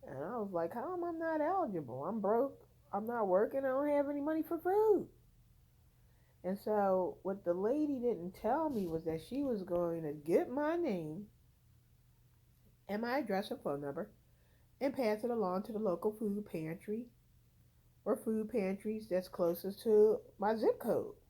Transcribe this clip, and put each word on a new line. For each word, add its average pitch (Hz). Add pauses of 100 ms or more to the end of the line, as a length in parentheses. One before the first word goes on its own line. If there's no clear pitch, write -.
And 139
I 170
was 202
like, 170
How 269
am 349
I 349
not 320
eligible? 190
I'm 208
broke. 233 (380)
I'm 208
not 226
working. 226
I 269
don't 269
have 285
any 285
money 311
for 339
food. 392 (1400)
And 185
so 196
what 190
the 175
lady 269
didn't 190
tell 294
me 220
was 165
that 160
she 269
was 240
going 175
to 151
get 165
my 294
name 202 (1600)
and 208
my 247
address 202
and 262
phone 143
number 147 (680)
and 269
pass 214
it 240
along 196
to 233
the 214
local 202
food 208
pantry 185 (1000)
or 202
food 220
pantries 214
that's 185
closest 180
to 214 (200)
my 214
zip 370
code. 123 (160)